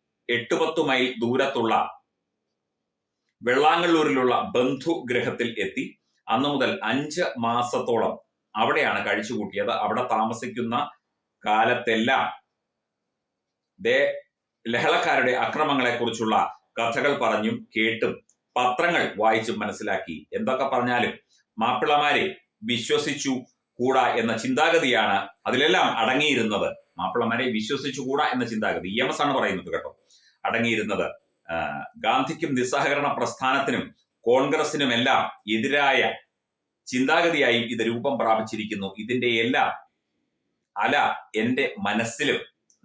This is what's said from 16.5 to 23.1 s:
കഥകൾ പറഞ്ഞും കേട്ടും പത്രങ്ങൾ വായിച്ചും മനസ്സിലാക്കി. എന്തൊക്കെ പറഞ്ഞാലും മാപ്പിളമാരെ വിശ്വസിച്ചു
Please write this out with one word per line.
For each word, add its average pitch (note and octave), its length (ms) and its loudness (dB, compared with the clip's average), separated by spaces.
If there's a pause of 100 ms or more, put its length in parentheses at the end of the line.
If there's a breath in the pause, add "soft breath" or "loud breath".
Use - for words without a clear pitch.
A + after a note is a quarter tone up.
കഥകൾ C3 380 0
പറഞ്ഞും A2 500 0 (100)
കേട്ടും A2+ 440 0 (360)
പത്രങ്ങൾ C3+ 600 0
വായിച്ചും A2 420 0
മനസ്സിലാക്കി. G2 720 -6
എന്തൊക്കെ B2+ 300 -2
പറഞ്ഞാലും B2 500 0 (460 soft breath)
മാപ്പിളമാരെ C#3+ 760 2 (280)
വിശ്വസിച്ചു C#3 720 -2 (400)